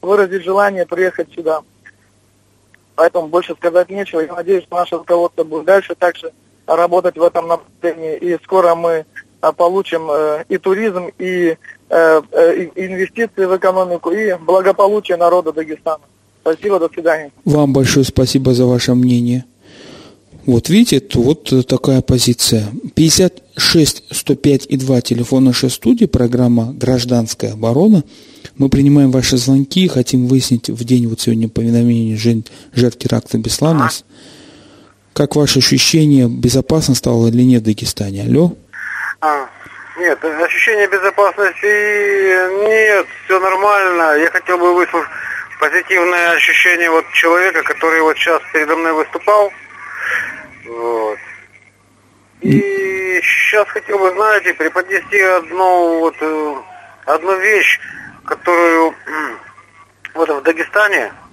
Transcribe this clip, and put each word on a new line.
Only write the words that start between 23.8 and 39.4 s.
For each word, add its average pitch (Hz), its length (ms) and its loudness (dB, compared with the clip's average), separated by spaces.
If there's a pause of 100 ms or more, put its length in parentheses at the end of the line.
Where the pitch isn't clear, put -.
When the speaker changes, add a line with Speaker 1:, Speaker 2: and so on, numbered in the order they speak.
Speaker 2:
сто - 180 -2
пять 139 320 0
и 143 120 -4
два, 131 240 0
телефон 123 420 0
нашей 127 260 2
студии, 233 360 2
программа 120 680 2
«Гражданская 120 800 -2
оборона». 139 540 2 (520)
Мы 135 120 2
принимаем 139 420 4
ваши 131 240 0
звонки, 135 540 2
хотим 127 380 0
выяснить 127 420 0
в 117 160 -8
день 120 240 2
вот 113 100 -6
сегодня 113 300 0
поминовения 117 680 0
жен-, 113 300 0 (280)
жертв 120 260 0
теракта - 380 -4
Беслана. 143 500 0
Speaker 3:
Ага. 160 60 -4 (1160)
Speaker 2:
Как - 240 -2
ваше 143 240 2
ощущение, 139 720 4
безопасно 127 640 0
стало 117 320 0
или 120 160 4
нет 123 200 4
в - 20 -4
Дагестане? 104 580 -4
Алло? 139 320 2 (640)
Speaker 3:
А, 147 300 -4 (500)